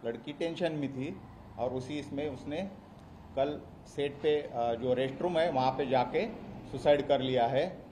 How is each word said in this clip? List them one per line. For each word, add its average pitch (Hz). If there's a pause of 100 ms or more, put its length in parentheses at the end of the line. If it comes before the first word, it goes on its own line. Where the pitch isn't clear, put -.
लड़की 117
tension 165
में 143
थी 143 (360)
और 127
उसी 139
इसमें 143
उसने 151 (640)
कल 143 (260)
set 143
पे, 151
अ, 117
जो 127
restroom 135
है 165
वहाँ 131
पे 139
जाके 131 (440)
suicide 143
कर 135
लिया 127
है। 147